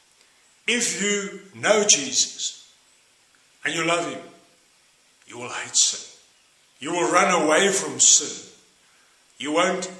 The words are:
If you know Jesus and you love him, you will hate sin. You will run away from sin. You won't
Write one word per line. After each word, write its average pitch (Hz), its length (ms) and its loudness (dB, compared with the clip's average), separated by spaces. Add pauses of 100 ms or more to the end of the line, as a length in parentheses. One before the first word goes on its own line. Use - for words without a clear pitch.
(680)
If 220 340 -2
you 202 400 -4 (180)
know 202 280 2
Jesus - 840 -2 (920)
and 151 100 -4
you 165 120 -2
love 170 260 -2
him, - 100 -12 (1040)
you 104 100 -16
will 120 120 -12
hate 120 260 -10
sin. - 340 0 (720)
You 156 140 -6
will 160 180 0
run 180 320 4
away 170 260 4
from 147 300 -4
sin. - 520 2 (840)
You 139 140 -6
won't 185 480 0